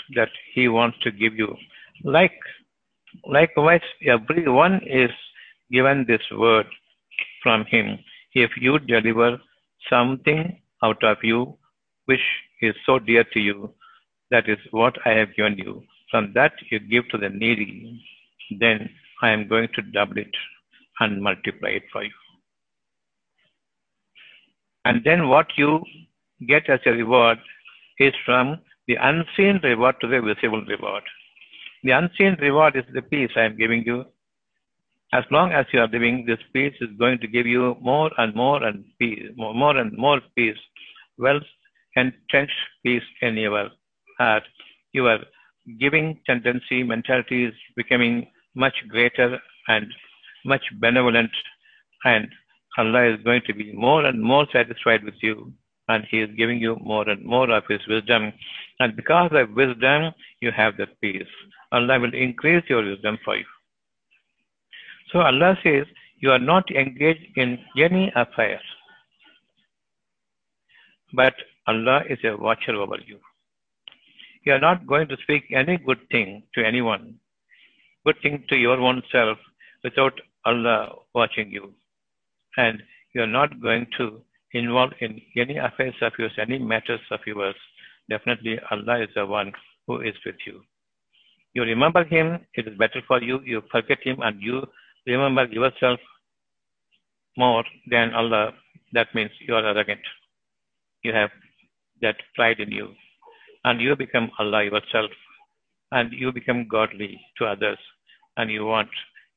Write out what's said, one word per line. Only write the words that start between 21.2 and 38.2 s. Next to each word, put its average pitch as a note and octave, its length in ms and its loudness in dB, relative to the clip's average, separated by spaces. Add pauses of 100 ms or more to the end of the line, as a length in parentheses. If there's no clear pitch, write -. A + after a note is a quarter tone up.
multiply G2 480 -4
it G2+ 220 -6
for G#2 120 -8
you. G#2+ 80 -12 (2750)
And A#2+ 200 0
then D#3+ 260 2
what D3+ 180 6 (100)
you D3+ 260 2 (640)
get D3 220 2
as C3 160 4
a B2+ 60 6
reward A#2 480 4 (600)
is C3+ 140 6 (120)
from B2+ 340 0 (280)
the A#2+ 140 0
unseen E3+ 600 2
reward B2 380 2
to A#2+ 60 -4
the B2+ 140 0
visible A2 460 -2
reward. G2+ 360 -8 (800)
The C3 80 2
unseen F3 480 4
reward D3 360 4
is C3 80 0 (100)
the C3 80 -4
peace C3+ 340 -2
I A2+ 100 4
am A2 120 -4
giving A2+ 280 0
you. A#2+ 200 -4 (1080)
As B2+ 180 2
long E3+ 220 4
as C#3 180 2
you C3 80 2
are A#2 80 4
living, A#2 400 -2
this A2+ 120 0 (140)
peace C#3 280 -2
is A#2 80 -8 (100)
going A#2+ 200 2
to A2+ 80 -8
give A#2 200 -2
you B2 340 0
more D3 360 0
and A2 180 0